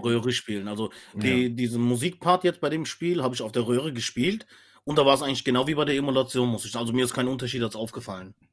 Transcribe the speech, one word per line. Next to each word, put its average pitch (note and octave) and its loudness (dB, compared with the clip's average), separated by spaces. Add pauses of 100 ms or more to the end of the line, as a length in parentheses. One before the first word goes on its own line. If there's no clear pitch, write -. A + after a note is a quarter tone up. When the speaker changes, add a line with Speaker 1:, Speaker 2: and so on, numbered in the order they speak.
Speaker 1:
hergeben. A#2+ 2
Speaker 2:
Röhre B2 0
spielen. G#2 -6
Also, G#2 -4 (240)
Speaker 1:
Ja. G#2 -8
Speaker 2:
die, B2 2
diesen A#2+ -2
Musikpart E3 2
jetzt F3 0
bei D3 0
dem D#3+ -2
Spiel E3+ -2
habe B2 0
ich B2 -6
auf G#2+ -8
der A#2+ 0
Röhre C3 0
gespielt. B2+ -2 (380)
Und D3+ -2
da C#3+ 8
war's C#3 8
eigentlich C3+ -2
genau C3 2
wie D#3 0
bei D3 2
der C#3+ 2
Emulation, C3 2
muss A2 -2
ich, G#2+ -8
also, A#2 -4
mir B2+ 2
ist B2 -2
kein B2+ 0
Unterschied B2+ -4
jetzt A2 -2
aufgefallen. G#2+ -10 (200)